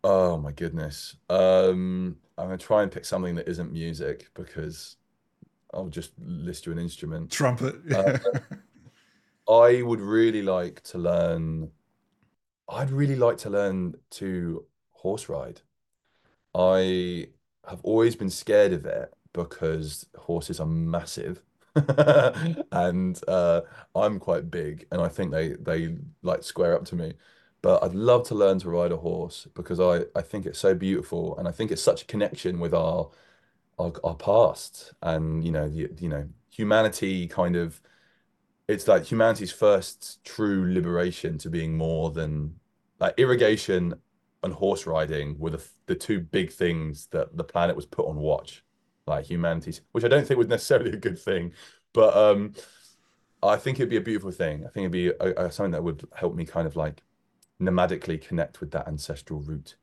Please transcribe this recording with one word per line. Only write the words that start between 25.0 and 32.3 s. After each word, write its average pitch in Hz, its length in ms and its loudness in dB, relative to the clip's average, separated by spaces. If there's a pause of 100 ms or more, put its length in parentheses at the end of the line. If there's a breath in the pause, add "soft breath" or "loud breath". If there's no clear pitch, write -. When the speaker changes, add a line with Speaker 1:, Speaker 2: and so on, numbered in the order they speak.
Speaker 1:
I 85 60 0
think 87 240 -4
they, 78 220 -2
they, 82 420 -4 (260)
like, 87 220 -2
square 87 320 0
up 90 100 -4
to 90 100 -8
me. 82 180 -6 (480 soft breath)
But 92 220 6
I'd 90 100 -2
love 120 340 4
to 113 60 -4
learn 98 260 4
to 90 100 -8
ride 87 220 0
a 82 60 -2
horse 85 560 -6
because 87 260 -6
I, 87 240 4 (140)
I 95 40 -2
think 98 240 -8
it's - 120 -8
so 95 160 4
beautiful 85 640 -2
and 90 100 -4
I 85 40 -4
think 110 200 -4
it's - 100 -4
such - 200 2
a - 40 -18
connection 92 540 -2